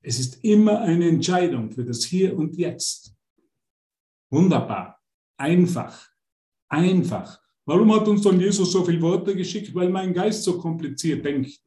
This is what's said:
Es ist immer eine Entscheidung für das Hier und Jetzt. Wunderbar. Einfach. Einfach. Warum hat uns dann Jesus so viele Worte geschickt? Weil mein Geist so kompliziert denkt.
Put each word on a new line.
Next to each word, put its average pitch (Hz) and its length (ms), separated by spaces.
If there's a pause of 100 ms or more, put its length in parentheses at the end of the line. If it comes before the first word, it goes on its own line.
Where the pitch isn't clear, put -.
Es 120 180
ist 127 240
immer 214 380
eine 170 260
Entscheidung 160 640
für 120 140
das 120 180
Hier 185 340
und 160 200
Jetzt. - 580 (1160)
Wunderbar. 127 680 (400)
Einfach. 165 680 (640)
Einfach. 151 720 (260)
Warum 214 260
hat 214 160
uns 202 140
dann 185 180
Jesus 190 320
so 185 120
viele 170 180
Worte 180 340
geschickt? 185 380
Weil 180 160
mein 185 240
Geist 202 300
so 175 140
kompliziert 160 680
denkt. 143 400